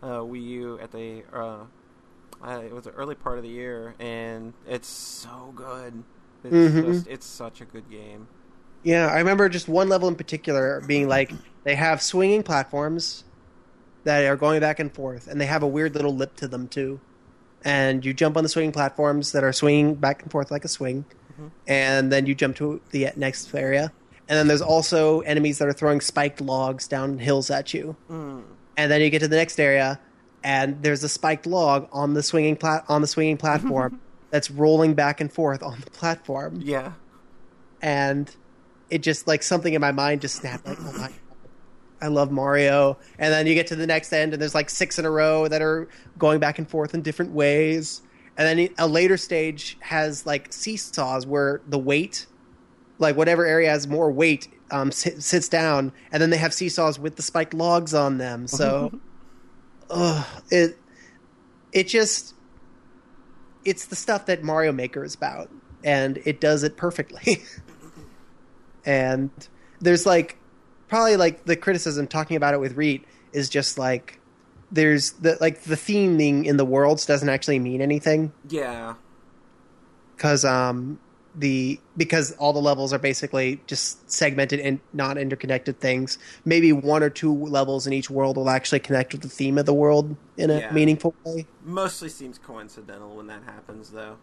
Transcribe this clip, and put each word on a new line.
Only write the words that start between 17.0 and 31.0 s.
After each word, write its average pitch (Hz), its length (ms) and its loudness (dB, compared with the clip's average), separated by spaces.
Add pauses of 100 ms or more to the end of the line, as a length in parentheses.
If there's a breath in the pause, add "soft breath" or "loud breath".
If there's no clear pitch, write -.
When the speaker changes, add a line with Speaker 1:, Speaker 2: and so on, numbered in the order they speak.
Speaker 2:
And 135 400 2
you 135 80 -2
jump 151 260 2
on 160 60 2
the 156 60 0
swinging 156 220 0
platforms 147 600 0
that 139 100 2
are 131 100 2
swinging 147 400 4
back 143 300 -2
and 156 80 -14
forth 143 200 -4
like 147 140 -6
a - 20 -8
swing, 135 380 -6 (280)
Speaker 1:
Mm-hmm. 151 140 -20 (200)
Speaker 2:
and 135 440 4
then 135 140 4
you 139 100 0
jump 135 220 0
to 147 320 -4
the 135 260 0
next 135 400 -6
area. 139 380 -2 (340 soft breath)
And 151 100 2
then 151 100 6
there's 151 140 6
also 160 600 4
enemies 151 380 0
that 147 80 2
are 143 60 0
throwing 147 280 2
spiked 143 400 -2
logs 131 480 -4
down 139 300 -4
hills 135 300 0
at 139 240 -4
you. 156 220 -8 (140)
Speaker 1:
Mm. 143 340 -12 (340)
Speaker 2:
And 147 140 2
then 151 100 6
you 156 80 6
get 151 100 2
to 156 100 0
the 151 80 4
next 160 220 0
area, 139 400 4 (440)
and 139 400 0
there's 147 220 0